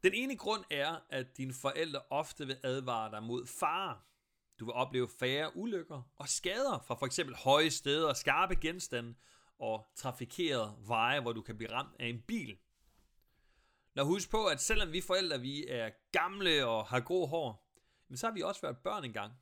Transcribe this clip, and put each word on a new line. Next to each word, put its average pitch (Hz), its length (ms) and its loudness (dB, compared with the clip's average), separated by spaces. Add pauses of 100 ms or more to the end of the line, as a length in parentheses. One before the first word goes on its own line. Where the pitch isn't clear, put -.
Den 190 100 4
ene 254 240 -2
grund 214 340 -4
er, 151 280 -2 (100)
at 131 280 -8
dine 131 160 -6
forældre 139 560 -2
ofte 147 380 -4
vil 131 160 -6
advare 127 480 -2
dig 107 120 -8
mod 123 240 -4
farer. 165 500 -2 (640)
Du 113 60 -8
vil 117 80 8
opleve 127 360 6 (100)
færre 143 380 2
ulykker 180 440 -4 (140)
og 135 140 -10
skader 214 500 0
fra - 160 -4
for 139 100 -2
eksempel 131 300 -2
høje 147 340 6
steder, 143 440 2
skarpe 170 420 4
genstande 123 600 0 (440)
og 110 360 -4
trafikerede 123 800 -4 (120)
veje, 117 340 2
hvor 117 120 -2
du 113 80 -6
kan 110 160 -10
blive 110 140 -8
ramt 131 280 -6
af 123 80 -4
en 120 140 -4
bil. 143 360 -6 (1400)
Lad 139 100 0
huske 185 280 0
på, 220 140 2
at 151 160 2
selvom 208 300 2
vi 180 100 -2
forældre, 180 400 0
vi 139 260 -6
er 117 220 -4 (220)
gamle 170 540 2
og 110 200 2
har 123 140 2
grå 175 260 0
hår, 139 460 -4 (360)
men 131 100 -12
så 226 100 -2
har 226 60 -2
vi 190 80 -6
også 185 200 -2
været 131 160 -4
børn 196 260 -4
engang. 110 380 -8